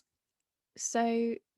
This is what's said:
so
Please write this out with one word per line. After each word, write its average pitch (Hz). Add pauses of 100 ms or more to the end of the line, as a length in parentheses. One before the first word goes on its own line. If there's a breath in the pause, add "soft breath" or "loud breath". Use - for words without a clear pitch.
(760)
so 233 (240)